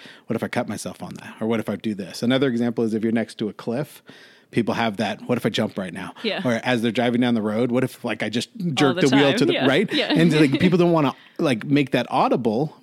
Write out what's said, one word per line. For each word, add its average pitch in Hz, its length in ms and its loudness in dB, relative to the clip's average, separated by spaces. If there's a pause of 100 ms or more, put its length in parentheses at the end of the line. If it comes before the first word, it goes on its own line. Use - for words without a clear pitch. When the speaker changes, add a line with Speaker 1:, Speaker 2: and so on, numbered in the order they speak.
(260)
Speaker 1:
"What 113 100 -4
if - 80 -6
I 98 40 -2
cut - 200 -4
myself 95 340 -10
on 90 120 -12
that?" - 260 -18
Or, 113 80 -4
"What 113 100 0
if 107 100 -6
I 107 80 -2
do 110 180 -4
this?" 92 280 -10
Another 131 260 2
example 120 360 0
is 110 100 0
if 104 80 -2
you're 113 100 0
next 113 260 -2
to 107 100 -2
a 95 40 -8
cliff, - 480 -8 (520)
people 110 220 0
have 113 240 -2
that, 104 300 -4
"What 120 100 0
if - 80 -2
I - 20 0
jump 107 280 -4
right 92 160 -6
now?" 87 300 -12
Speaker 2:
Yeah. 190 220 -4
Speaker 1:
Or 123 80 0 (100)
as 123 200 0
they're 117 100 0
driving 120 280 0
down 120 140 2
the 110 80 0
road, 107 300 -2
"What 127 100 2
if, - 220 -6
like, 110 180 -6
I 107 60 -4
just 110 220 -6 (100)
Speaker 2:
All 175 100 -4
Speaker 1:
jerk 139 300 2
Speaker 2:
the 147 80 4
Speaker 1:
the 131 80 4
wheel 143 140 6
Speaker 2:
time. - 80 0
Speaker 1:
to - 80 2
the," 339 80 2
Speaker 2:
Yeah. 131 120 0
Speaker 1:
right? 147 260 2
Speaker 2:
Yeah. 262 200 0
Speaker 1:
And, 165 200 4
like, 156 280 4
Speaker 2:
<laughs> - 0 -
Speaker 1:
people 160 180 4
don't 175 140 4
wanna, 151 220 2 (240)
like, 135 260 0
make 143 280 2
that 123 180 0
audible, 160 720 0